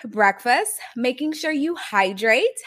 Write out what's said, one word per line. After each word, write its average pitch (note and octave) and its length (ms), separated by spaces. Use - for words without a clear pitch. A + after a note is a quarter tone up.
breakfast, G#3+ 680
making B3+ 380
sure D#4 180
you D#4 240
hydrate, A3 920